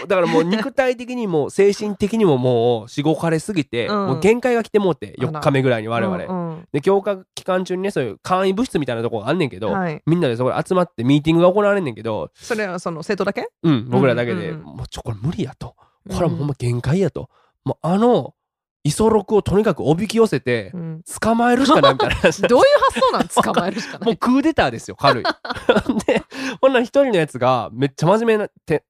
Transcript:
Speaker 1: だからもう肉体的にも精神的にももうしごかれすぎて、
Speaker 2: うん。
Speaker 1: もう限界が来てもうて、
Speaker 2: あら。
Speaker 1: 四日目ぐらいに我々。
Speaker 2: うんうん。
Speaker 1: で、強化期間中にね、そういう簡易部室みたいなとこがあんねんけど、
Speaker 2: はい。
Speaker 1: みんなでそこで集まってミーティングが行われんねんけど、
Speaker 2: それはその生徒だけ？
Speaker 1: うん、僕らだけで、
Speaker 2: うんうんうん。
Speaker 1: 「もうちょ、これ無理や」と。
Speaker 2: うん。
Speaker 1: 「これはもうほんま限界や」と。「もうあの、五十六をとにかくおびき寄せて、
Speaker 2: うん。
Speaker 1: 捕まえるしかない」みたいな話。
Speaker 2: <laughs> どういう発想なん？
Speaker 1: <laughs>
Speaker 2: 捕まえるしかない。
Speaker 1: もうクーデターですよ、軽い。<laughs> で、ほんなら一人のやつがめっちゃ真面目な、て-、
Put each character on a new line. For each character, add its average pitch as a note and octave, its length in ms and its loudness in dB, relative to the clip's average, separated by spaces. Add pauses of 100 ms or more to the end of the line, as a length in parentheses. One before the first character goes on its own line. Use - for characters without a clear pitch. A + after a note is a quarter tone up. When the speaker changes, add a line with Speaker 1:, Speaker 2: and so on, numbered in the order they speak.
Speaker 1:
だ F#3 120 2
か F3+ 40 2
ら E3+ 60 2
も E3 120 4
う E3 40 4
肉 G#3+ 300 -2
体 B3+ 240 0
的 B3 180 -10
に A#3 120 -4
も D3+ 220 0
精 G3+ 240 4
神 G#3 220 -4
的 G#3 220 -2
に A3 80 4
も D3 120 4
も A#2+ 460 2
う A#2 60 -18
し - 140 -6
ご D#3 120 2
か E3+ 140 -2
れ D#3+ 100 0
す G#3+ 140 -8
ぎ E3 100 -2
て、 A2+ 240 -4
Speaker 2:
う G3+ 60 -2
ん。 G3+ 140 -2
Speaker 1:
も C3 80 0
う D#3 40 -6
限 A3 220 2
界 B3 140 0
が A3 80 -2
来 - 60 -12
て G#3 100 2
も F#3+ 120 0
う C#3+ 60 -2
て、 G2 200 -16
Speaker 2:
あ - 40 -4
ら。 B2 100 -2
Speaker 1:
四 D#3 80 -8
日 D3 120 2
目 C3+ 100 2
ぐ C3 80 2
ら A#2 100 2
い - 20 -6
に G#2+ 60 -6
我 A#2 180 -2
々。 F#3+ 200 -4
Speaker 2:
う - 40 -12
ん F3 200 -6
う - 60 -10
ん。 - 180 -20
Speaker 1:
で、 D3+ 80 0
強 G3 200 2
化 G3 180 -4 (160)
期 - 100 -14
間 F#3 180 0
中 F3+ 120 -6
に F#3 80 -6
ね、 G3+ 80 -2
そ D#3 100 -2
う - 20 0
い A#2 60 -4
う - 120 -12
簡 F#3 220 0
易 G3 100 2
部 A3+ 120 -2
室 - 140 -4
み C#3+ 60 -2
た B2+ 60 -6
い A#2+ 60 -2
な A2+ 40 -4
と A2+ 80 -2
こ A2+ 120 -4
が G#2+ 80 -6
あ D3 40 2
ん F3+ 40 0
ね F3 80 0
ん B2 40 -4
け F#2 120 -14
ど、 G#2+ 100 -2
Speaker 2:
は F#3+ 180 -2
い。 D3+ 160 -10
Speaker 1:
み D#3+ 120 2
ん - 20 0
な D#3+ 80 2
で A#2 80 0
そ B2 80 -2
こ B2+ 80 0
で G2 160 -2
集 F#3 60 -2
ま F3+ 80 2
っ F3 120 -4
て A#2 120 -4
ミ C#3+ 160 4
ー - 20 -12
テ D#3+ 80 0
ィ - 20 4
ン E3+ 40 4
グ E3+ 60 4
が F3+ 100 6
行 G#3 80 2
わ G3+ 120 2
れ G3+ 60 0
ん F#3 60 -4
ね C3 60 -4
ん G#2+ 40 -12
け G#2+ 80 -16
ど、 G#2 320 -6
Speaker 2:
そ - 180 -8
れ G#3+ 140 -4
は F3+ 120 -8
そ F3+ 120 -8
の D#3 100 -10
生 G#3 140 -4
徒 F#3 80 -4
だ G3 80 -2
け？ - 160 -8 (160)
Speaker 1:
う E3 80 2
ん、 B2 180 -2
僕 C3 180 2
ら A#2+ 60 4
だ A#2+ 120 -2
け A#2 100 -4
で、 - 140 -6
Speaker 2:
う - 80 -10
ん D#3 40 -14
う - 40 -20
ん - 60 -20
う - 20 -20
ん。 - 20 -18
Speaker 1:
「も - 80 -12
う - 60 -12
ち - 100 -14
ょ、 - 40 -14
こ - 80 -8
れ G#2 100 -8
無 C#3 100 -4
理 F#3 120 -4
や」 - 140 -10
と。 - 160 -14 (320)
Speaker 2:
う G3 40 -20
ん。 - 60 -8
Speaker 1:
「こ F#3 40 -2
れ F3 60 2
は D#3+ 40 2
も B2+ 60 -2
う E3 40 -8
ほ C3+ 40 -4
ん D3 60 -4
ま C#3 80 -4
限 A#2+ 240 -2
界 D3 180 0
や」 F3+ 120 0
と。 - 180 -12 (340)
「も C3+ 120 -4
う - 60 -20
あ F3 160 0
の、 G#3+ 360 2 (540)
五 D3+ 40 0
十 G#3+ 180 2
六 G#3+ 260 0
を G3 60 4
と - 160 0
に G#3+ 60 2
か G#3 100 2
く - 80 -6
お C3 140 4
び G3+ 120 -4
き A3 120 -2
寄 A3+ 80 6
せ C#3+ 120 -2
て、 A#2 360 -4
Speaker 2:
う - 20 -10
ん。 E3 240 -10 (180)
Speaker 1:
捕 A3 140 0
ま A#3+ 180 2
え A#3+ 40 4
る C4+ 100 2
し D4 60 4
か D4 100 6
な C#4 80 6
い」 - 40 2
み - 40 -4
た G#4+ 80 0
い - 40 -2
な - 80 -2
話。 F#3 240 2
Speaker 2:
<laughs> G3 60 0
ど A#3+ 100 6
う - 20 8
い - 20 6
う C5 40 6 (200)
発 - 140 0
想 B4 120 2
な G3+ 120 -2
ん？ F3 60 -4
Speaker 1:
<laughs> - 40 -14 (200)
Speaker 2:
捕 A#3+ 60 2
ま F3 80 -2
え F#3+ 40 -4
る G3 100 -8
し - 60 -10
か - 100 -14
な - 60 -10
い。 - 20 -2
Speaker 1:
も A3+ 60 0
う F#3 40 0
ク - 140 -2
ー C4 140 4
デ D#4 100 0
タ F#3+ 140 2
ー - 20 0
で A2+ 80 -8
す - 120 -14
よ、 F#2+ 60 -10
軽 - 260 0
い。 - 40 -10
<laughs> A3+ 800 -2
で、 A3+ 180 0 (380)
ほ C4 80 6
ん - 20 0
な C4 60 2
ら A#3+ 60 2
一 A#3 60 -6
人 C#4 160 4
の A#3+ 100 0
や D#3+ 100 2
つ C3 140 -12
が A#2+ 340 0
め B2+ 140 -2
っ C#3 80 -2
ち - 80 -4
ゃ - 20 2
真 A3 200 4
面 A3 120 2
目 G#3 80 -2
な、 - 20 -10
て-、 - 420 -6